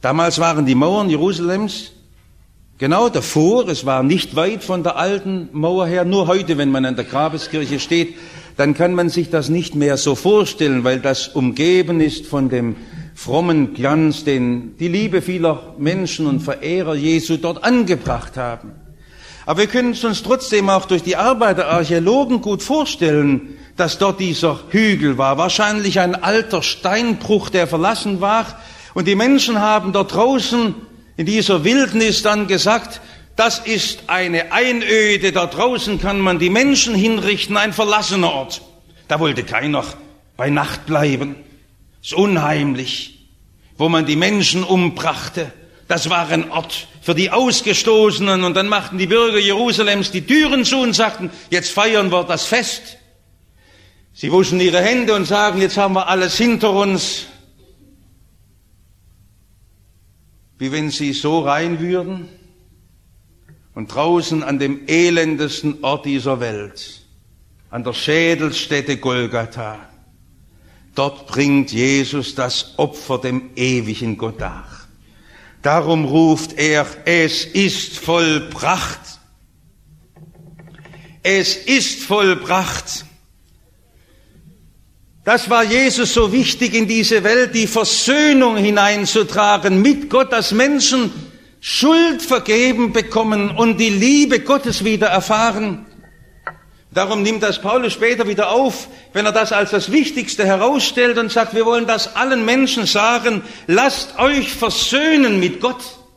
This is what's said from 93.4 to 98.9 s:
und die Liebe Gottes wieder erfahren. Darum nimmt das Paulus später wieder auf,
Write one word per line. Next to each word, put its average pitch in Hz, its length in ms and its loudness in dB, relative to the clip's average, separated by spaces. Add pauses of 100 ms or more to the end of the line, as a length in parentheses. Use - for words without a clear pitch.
und 226 280 2
die 226 120 2
Liebe 247 500 4
Gottes 262 420 -2
wieder 214 260 0
erfahren. 214 760 0 (1080)
Darum 202 300 0
nimmt 214 200 0
das 208 180 -2
Paulus 226 320 0
später 233 340 0
wieder 196 240 0
auf, 247 380 0 (240)